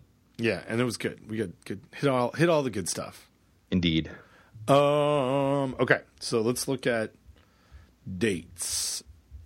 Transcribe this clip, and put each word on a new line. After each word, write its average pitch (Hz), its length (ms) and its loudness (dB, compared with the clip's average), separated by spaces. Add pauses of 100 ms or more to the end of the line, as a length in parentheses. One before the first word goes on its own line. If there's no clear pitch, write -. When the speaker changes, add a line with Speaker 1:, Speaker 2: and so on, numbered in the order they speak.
(380)
Speaker 1:
Yeah, 107 280 0
and 113 140 -2
it 123 60 2
was 113 100 -2
good. - 340 -6
We 110 60 -8
got 107 140 -2 (160)
good, 95 160 -8 (120)
hit 139 160 0
all, 123 220 2
hit 170 160 2
all 156 160 4
the 131 60 -2
good 95 180 -4
stuff. - 420 -8 (400)
Speaker 2:
Indeed. 85 400 2 (600)
Speaker 1:
Um, 139 1080 2
okay, 120 260 2 (180)
so - 180 0
let's 120 300 0
look 135 180 -2
at 113 240 -2 (1080)
dates. - 840 -4 (420)